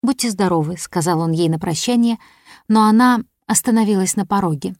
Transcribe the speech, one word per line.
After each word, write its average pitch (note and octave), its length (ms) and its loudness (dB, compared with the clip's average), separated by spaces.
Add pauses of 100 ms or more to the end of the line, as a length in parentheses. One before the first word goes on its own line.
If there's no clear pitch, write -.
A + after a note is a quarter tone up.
«Будьте B3 280 -2
здоровы», — F3 480 -2
сказал E3 440 -2
он E3 100 -2
ей E3 180 0
на D#3+ 100 -2
прощание, A#3 600 -2 (480)
но G#3+ 160 4
она A#3 400 4 (240)
остановилась G#3 680 0
на G3 100 -2
пороге. F#3 540 -4